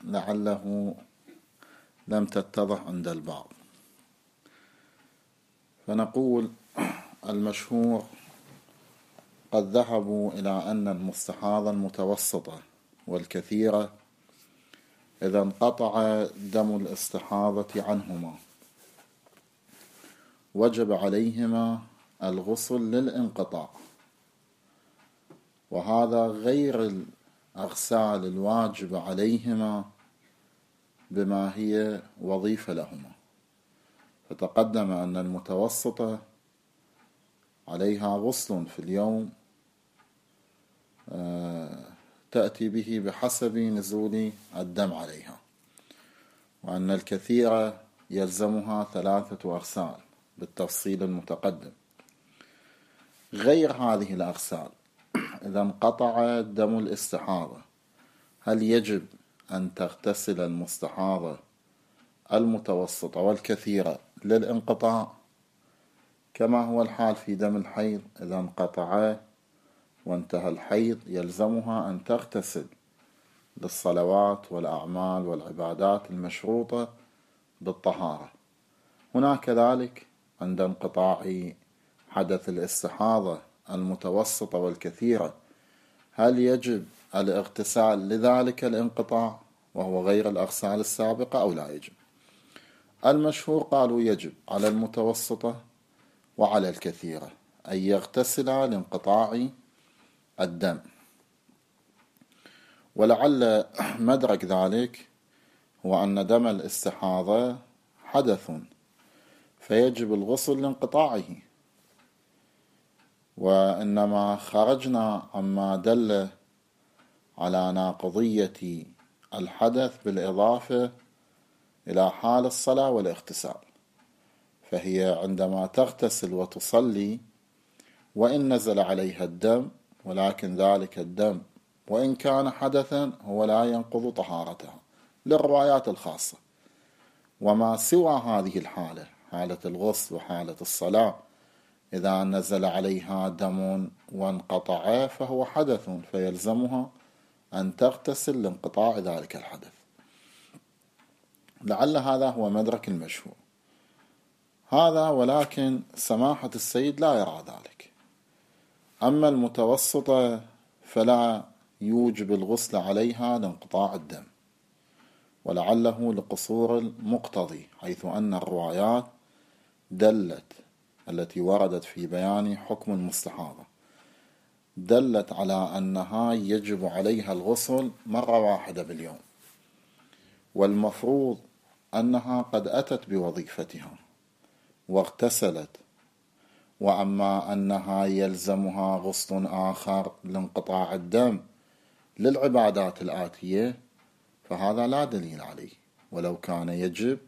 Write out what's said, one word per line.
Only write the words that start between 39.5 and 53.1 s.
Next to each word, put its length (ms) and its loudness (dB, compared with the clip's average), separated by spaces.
آه، 800 -8
تأتي 380 0
به 360 -4
بحسب 520 -2
نزول 720 -2
الدم 360 -2
عليها، 440 -14
وأن 280 -2
الكثيرة 880 2
يلزمها 760 -2
ثلاثة 640 -2
أغسال 400 -6
بالتفصيل 640 -6
المتقدم. 680 -4